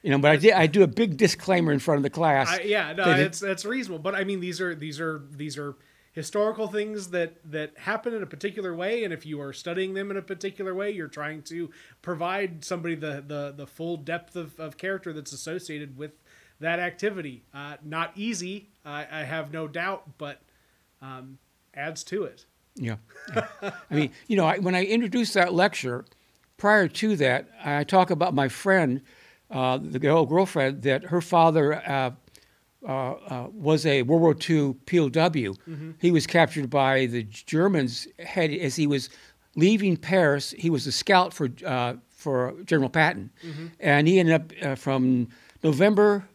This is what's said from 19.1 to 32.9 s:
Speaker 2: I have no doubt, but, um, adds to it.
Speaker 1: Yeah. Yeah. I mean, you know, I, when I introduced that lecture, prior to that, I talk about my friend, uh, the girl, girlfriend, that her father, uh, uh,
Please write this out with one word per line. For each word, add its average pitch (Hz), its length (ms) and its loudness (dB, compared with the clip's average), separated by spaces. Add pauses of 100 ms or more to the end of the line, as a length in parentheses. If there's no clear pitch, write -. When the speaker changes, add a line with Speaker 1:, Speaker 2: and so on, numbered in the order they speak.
Speaker 2:
I 151 140 -10
have 151 280 -8
no 160 160 -8
doubt, 170 500 -8
but, 143 220 -14 (600)
um, 135 380 -18 (360)
adds 151 300 -10
to 190 200 -4
it. - 200 -14 (300)
Speaker 1:
Yeah. 113 220 -6 (380)
Yeah. 214 120 -2 (160)
I - 320 -10
mean, 147 160 0 (160)
you 214 100 0
know, 170 100 4
I, 175 120 2
when 185 160 0
I 180 100 2
introduced 226 500 0
that 180 200 4
lecture, 165 500 0 (540)
prior 202 300 6
to 214 280 0
that, 131 320 2 (160)
I 147 200 0
talk 185 260 4
about 165 240 0
my 135 140 2
friend, 156 520 2 (500)
uh, 131 280 0
the 147 200 -6
girl, 151 280 4
girlfriend, 143 560 0
that 135 220 0
her 170 180 0
father, 160 520 6
uh, 135 360 -2 (760)
uh, - 40 -8